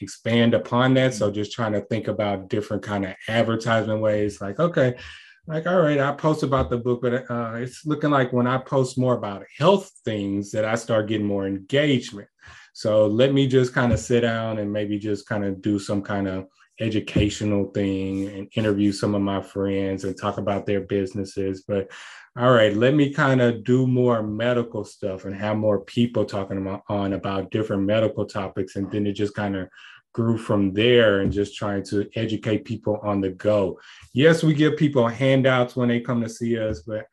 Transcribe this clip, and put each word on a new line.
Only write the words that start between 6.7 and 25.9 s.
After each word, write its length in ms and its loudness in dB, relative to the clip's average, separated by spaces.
book, 240 -2
but, 300 -2
uh, 240 -4
it's 300 -10
looking 260 0
like 220 2
when 140 2
I 100 0
post 400 -2
more 160 2
about 320 -6
health 320 4
things 480 -4
that 140 0
I 100 0
start 320 0
getting 180 -2
more 220 -2
engagement. 800 0
So 340 2
let 260 4
me 140 4
just 260 4
kinda 240 2
sit 240 2
down 380 -2
and 120 -4
maybe 280 -2
just 280 -4
kinda 240 -2
do 280 -2
some 240 -4
kinda 440 -4
educational 920 0
thing 560 -2
and 280 -12
interview 380 2
some 200 -2
of 80 0
my 200 -2
friends 640 -4
and 120 -6
talk 200 -4
about 280 -4
their 140 0
businesses. 880 -4
But 240 -4
all 140 4
right, 220 6
let 200 4
me 200 2
kinda 380 4
do 340 0
more 380 2
medical 600 -2
stuff 400 -8
and 100 -8
have 220 -2
more 240 0
people 420 0